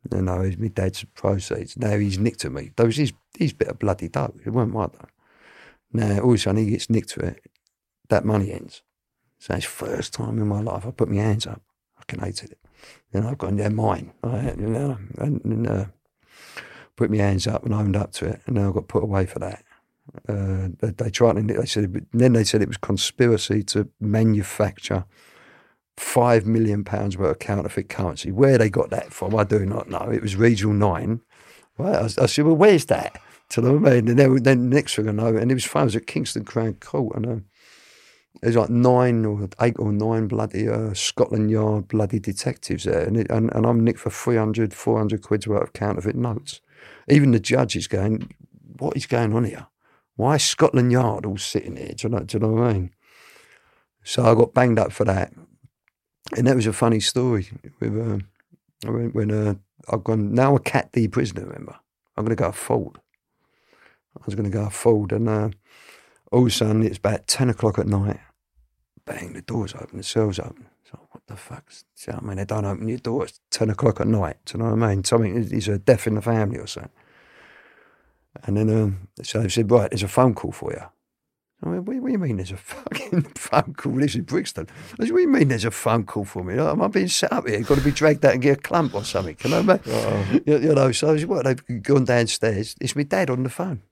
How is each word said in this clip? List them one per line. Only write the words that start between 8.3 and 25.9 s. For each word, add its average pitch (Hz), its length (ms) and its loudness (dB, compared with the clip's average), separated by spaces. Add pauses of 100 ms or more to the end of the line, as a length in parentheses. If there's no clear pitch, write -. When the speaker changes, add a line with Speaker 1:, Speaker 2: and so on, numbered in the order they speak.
Speaker 1:
ends. - 300 -14 (560)
So - 160 -6
it's - 120 -6
the - 40 -10
first - 440 -8
time 113 240 -6
in 104 100 -2
my 101 120 -2
life 107 260 -6
I 123 40 -10
put - 200 -2
my 101 100 0
hands 107 260 0
up. - 160 -14 (340)
I - 40 -20
fucking - 200 -12
hated 95 320 -10
it. - 60 -20 (540)
You 98 80 -2
know, 110 80 -2
I've 139 100 -6
gone, 101 200 -2
"Yeah, 104 100 0
mine." 107 440 -2 (100)
Right? 120 360 -4
You 104 100 -4
know, 127 300 -4 (200)
and, 143 260 -4
and, 110 220 -2
uh, 104 180 -2 (1120)
put - 140 0
my 107 80 2
hands 101 280 2
up 107 180 -4
and 113 100 0
owned 104 220 0
up 104 160 -4
to - 140 -6
it. - 200 -6
And - 100 -2
then 101 100 2
I 95 60 0
got 90 160 -4
put 101 140 0
away 98 240 0
for - 140 -10
that. 95 240 -10 (640)
Uh, 95 400 -4 (120)
they, 110 100 -2
they 110 200 -6
tried 113 260 4
and 104 120 0
they - 180 -2
said, 98 460 -4
then 123 200 4
they 113 120 4
said 107 180 2
it 95 60 0
was - 80 -8
conspiracy 110 880 0
to 101 240 -2 (120)
manufacture 104 1040 0 (920)